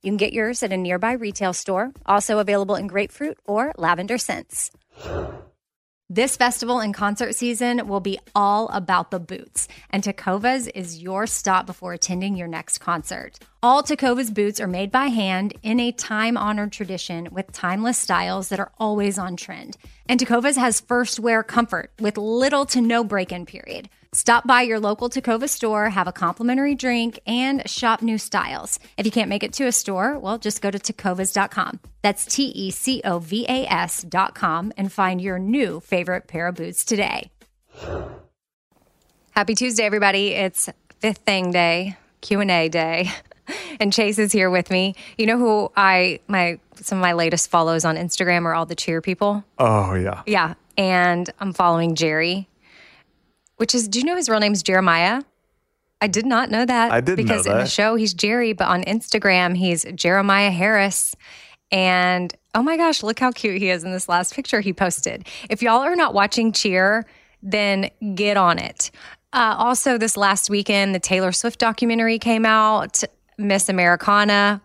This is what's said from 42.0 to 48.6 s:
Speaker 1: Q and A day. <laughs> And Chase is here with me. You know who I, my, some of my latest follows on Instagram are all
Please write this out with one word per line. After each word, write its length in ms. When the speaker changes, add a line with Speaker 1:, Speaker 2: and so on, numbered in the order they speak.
Speaker 1:
Q 180
and 100
A 200
day. 460
<laughs> 40
And 140
Chase 240
is 120
here 200
with 200
me. 240
You 80
know 140
who 360
I, 540
my, 300
some 240
of 40
my 120
latest 340
follows 380
on 100
Instagram 480
are 80
all 140